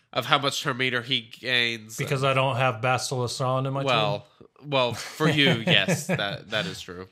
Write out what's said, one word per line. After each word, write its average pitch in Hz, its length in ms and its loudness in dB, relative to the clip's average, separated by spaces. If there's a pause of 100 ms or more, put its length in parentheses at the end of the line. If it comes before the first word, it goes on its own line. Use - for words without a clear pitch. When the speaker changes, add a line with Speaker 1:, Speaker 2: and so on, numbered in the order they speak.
(120)
Speaker 1:
of 127 140 -2
how 143 140 4
much 135 240 -2
turn 131 140 -2
meter 123 260 0
he 123 180 -2
gains. 117 760 -2
Speaker 2:
Because 135 260 -2
I 135 100 2
don't 131 220 2
have 123 260 0
Bastila 123 480 0
Shan 131 380 -2
in 135 60 -4
my 135 100 -4
Speaker 1:
Well, 107 420 0 (140)
Speaker 2:
team? - 320 -20
Speaker 1:
well, 123 240 2
for - 340 0
you, 135 340 4
Speaker 2:
<laughs> 110 40 0
Speaker 1:
yes, 104 400 2
that, 101 420 -4
that 104 160 -2
is 92 160 -8
true. 92 300 -14